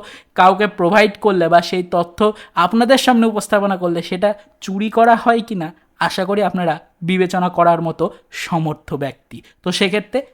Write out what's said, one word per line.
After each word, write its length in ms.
কাউকে 320
প্রোভাইড 340
করলে 280
বা 80
সেই 140
তথ্য 240
আপনাদের 420
সামনে 260
উপস্থাপনা 500
করলে 180
সেটা 200
চুরি 320
করা 180
হয় 240
কি 140
না, 80
আশা 200
করি 120
আপনারা 240
বিবেচনা 400
করার 280
মতো 180
সমর্থ 500
ব্যক্তি। 440
তো 60
সেক্ষেত্রে 400